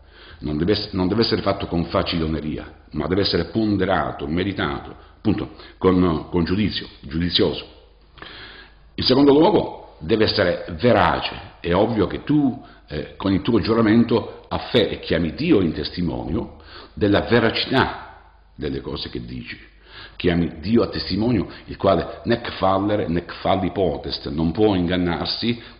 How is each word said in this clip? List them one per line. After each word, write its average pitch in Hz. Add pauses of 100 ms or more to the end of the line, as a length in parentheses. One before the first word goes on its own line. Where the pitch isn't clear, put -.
(400)
non 73
deve 87
ess-, 101
non 92
deve 104
essere 110
fatto 98
con 85
faciloneria, 78
ma 73
deve 92
essere 87
ponderato, 92
meditato, 87 (220)
appunto, 78 (220)
con, 90
con 90
giudizio, 92 (120)
giudizioso. 82 (1300)
In 117
secondo 139
luogo, 156
deve 107
essere 87 (140)
verace. 90 (100)
È 85
ovvio 107
che -
tu, 143 (280)
eh, -
con -
il 92
tuo 117
giuramento 113
affe-, -
e -
chiami 82
Dio 143
in 82
testimonio - (360)
della 101
veracità - (220)
delle 67
cose -
che 60
dici. 60 (440)
Chiami 85
Dio 101
a 92
testimonio, 101 (160)
il -
quale 92
nec 117
fallere, 98
nec 85
falli 92
potest, 80
non 82
può 107
ingannarsi 87 (180)